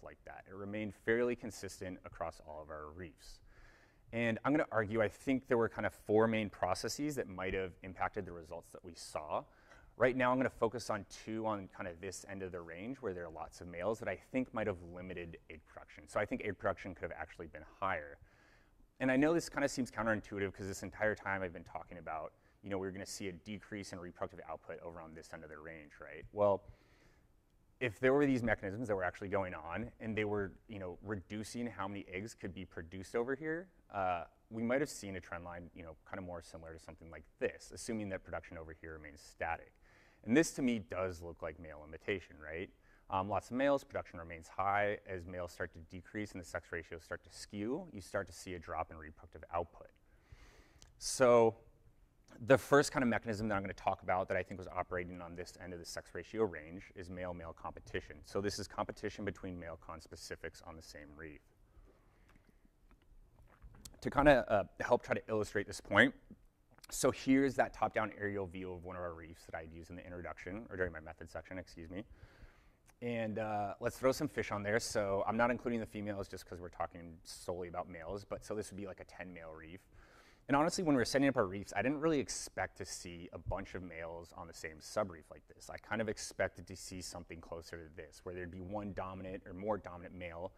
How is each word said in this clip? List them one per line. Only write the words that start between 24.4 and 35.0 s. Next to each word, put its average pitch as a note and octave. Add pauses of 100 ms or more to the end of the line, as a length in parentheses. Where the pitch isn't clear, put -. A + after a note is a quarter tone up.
output E2
over E2+
on D#2+
this D#2+
end E2
of D#2
the D2+
range, D#2
right? D2+
Well, G#2 (1160)
if A#2+
there C3
were C#3+
these C3
mechanisms G#2+
that G#2
were F#2
actually F2+
going F#2
on E2+ (100)
and A2
they G#2+
were, G2+ (160)
you G#2+
know, F2+
reducing G#2+
how G2
many G2+
eggs G2
could F#2+
be F2+
produced F#2
over A#2+
here, D#3+ (200)
uh, F2+ (240)
we A2+
might B2+
have C#3+
seen F#2+